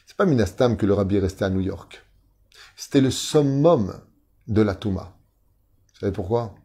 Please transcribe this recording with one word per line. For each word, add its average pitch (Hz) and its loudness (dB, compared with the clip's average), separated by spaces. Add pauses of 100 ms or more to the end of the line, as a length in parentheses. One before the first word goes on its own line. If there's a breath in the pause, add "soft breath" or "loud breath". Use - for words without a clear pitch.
C'est - -20
pas 202 0
Minastam 120 2
que 107 0
le 98 4
Rabbi 98 0
est 98 2
resté 95 -2
à 95 0
New 95 -2
York. - -8 (720 soft breath)
C'était - 0
le 131 4
summum 139 0 (460)
de 107 2
la 101 0
Touma. 92 -8 (760)
Vous - -20
savez 101 -4
pourquoi ? 107 -4 (100)